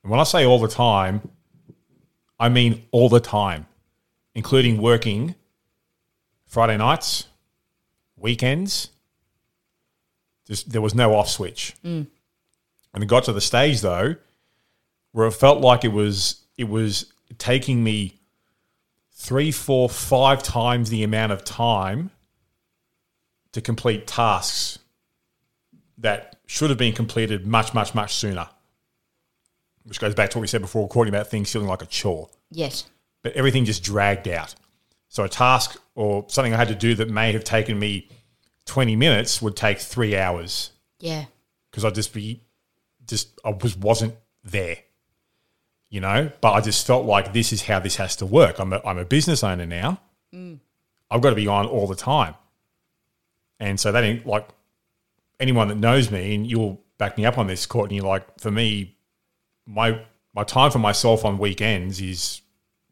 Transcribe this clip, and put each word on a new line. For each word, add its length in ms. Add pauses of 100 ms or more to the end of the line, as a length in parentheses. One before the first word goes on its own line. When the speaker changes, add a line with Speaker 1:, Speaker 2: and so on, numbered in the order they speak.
Speaker 1:
And 80
when 100
I 40
say 220
all 140
the 80
time, 600 (1080)
I 100
mean 420
all 180
the 100
time, 480 (680)
including 480
working 540 (1120)
Friday 300
nights, 500 (880)
weekends. 760 (1600)
Just, 240
there 100
was 140
no 180
off 160
switch. 540
Speaker 2:
Mm. 240 (840)
Speaker 1:
And 100
it 40
got 180
to 80
the 80
stage, 400
though, 340 (960)
where 160
it 60
felt 280
like 220
it 80
was, 500 (160)
it 120
was 420 (260)
taking 460
me 340 (920)
three, 400
four, 380
five 520
times 480
the 140
amount 300
of 100
time 680 (1400)
to 100
complete 460
tasks 720 (1160)
that 480
should 240
have 100
been 140
completed 520
much, 280
much, 200
much 200
sooner. 340 (1400)
Which 160
goes 160
back 160
to 60
what 40
we 60
said 140
before, 220
recording 300
about 140
things 240
feeling 160
like 140
a 40
chore. 440 (220)
Speaker 2:
Yes. 340 (380)
Speaker 1:
But 100
everything 320
just 180
dragged 440
out. 260 (560)
So 140
a 60
task 480 (180)
or 320
something 260
I 40
had 100
to 80
do 200
that 140
may 220
have 140
taken 340
me 300 (560)
twenty 320
minutes 440
would 140
take 240
three 380
hours. 540 (280)
Speaker 2:
Yeah. 260 (460)
Speaker 1:
'Cause 140
I'd 100
just 180
be, 280 (680)
just, 220 (160)
I 60
was, 260
wasn't 380 (280)
there, 340 (1120)
you 120
know? 280 (120)
But 100
I 100
just 240
felt 200
like 260
this 220
is 100
how 160
this 160
has 220
to 80
work. 340
I'm 140
a, 120
I'm 120
a 80
business 380
owner 220
now. 360 (320)
Speaker 2:
Mm. 260 (500)
Speaker 1:
I've 120
gotta 140
be 120
on 180
all 220
the 80
time. 400 (1200)
And 200
so 140
that 100
ain't, 240
like, 200 (920)
anyone 300
that 80
knows 340
me, 240
and 100
you'll 360 (160)
back 200
me 80
up 120
on 100
this, 180
Courtney, 360
like, 380
for 120
me, 440 (680)
my, 340 (340)
my 100
time 280
for 80
myself 460
on 120
weekends 640
is 400 (500)